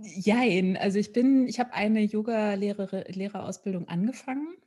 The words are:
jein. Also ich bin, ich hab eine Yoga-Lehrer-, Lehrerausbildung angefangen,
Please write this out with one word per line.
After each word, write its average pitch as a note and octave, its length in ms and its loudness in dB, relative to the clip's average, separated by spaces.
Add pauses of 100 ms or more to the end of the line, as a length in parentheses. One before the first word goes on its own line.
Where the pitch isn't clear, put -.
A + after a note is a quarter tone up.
jein. G3 720 2
Also G3+ 220 0
ich G#3 140 -2
bin, C4 340 4
ich B3 140 -4
hab A#3+ 120 -2
eine G#3+ 300 2
Yoga-Lehrer-, G#3 1040 -2
Lehrerausbildung F#3+ 800 -8
angefangen, C4 680 -4 (100)